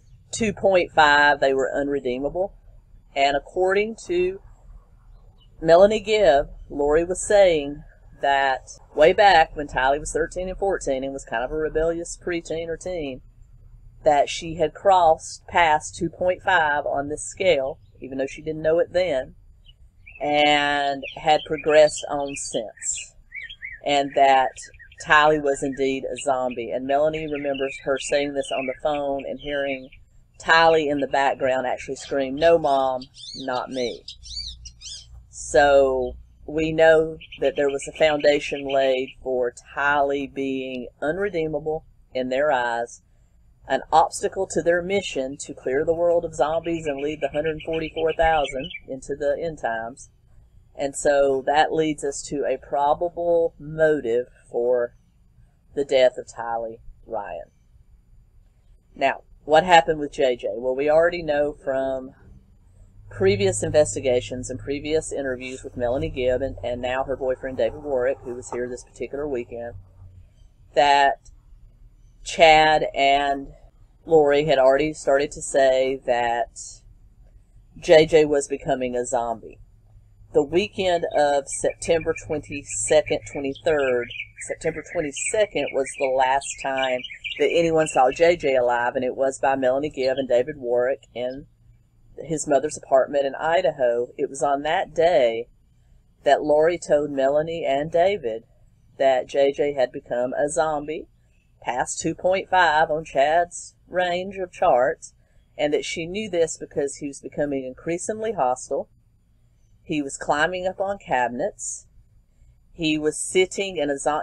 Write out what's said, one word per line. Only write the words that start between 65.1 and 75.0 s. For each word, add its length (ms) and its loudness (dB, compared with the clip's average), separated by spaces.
interviews 520 -8
with 120 -14
Melanie 340 -2
Gibb 320 -2
and, 200 -6
and 200 -6
now 220 -4
her 120 -6
boyfriend 400 -6
David 260 -2
Warwick, 420 -2
who 100 -10
was 160 -14
here 180 -6
this 160 -12
particular 420 -10
weekend, 480 -8
that 560 4
Chad 640 6
and 540 0
Lori 400 4
had 140 2
already 340 4
started 400 0